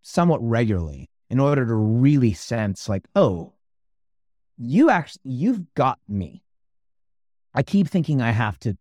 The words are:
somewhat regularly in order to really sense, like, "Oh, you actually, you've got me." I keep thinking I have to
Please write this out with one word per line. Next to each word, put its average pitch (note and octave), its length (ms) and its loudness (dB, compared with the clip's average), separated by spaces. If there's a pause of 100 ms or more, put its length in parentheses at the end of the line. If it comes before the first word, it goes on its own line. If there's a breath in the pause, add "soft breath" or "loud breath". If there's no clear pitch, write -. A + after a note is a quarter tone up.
somewhat E3+ 420 0
regularly G2+ 680 -2 (180)
in B2+ 120 0
order C#3 260 2
to A2+ 80 -2
really A#2+ 580 2
sense, G#2+ 560 -6
like, G2 260 -4
"Oh, F#2+ 380 0 (1040)
you D#3+ 340 2
actually, F3+ 340 -4
you've E3 500 -4
got C3 240 0 (100)
me." G2 340 -6 (1120)
I C3 80 0
keep G3 260 0
thinking D#3 340 0
I A2+ 80 0
have A2 300 -2
to G2+ 200 -4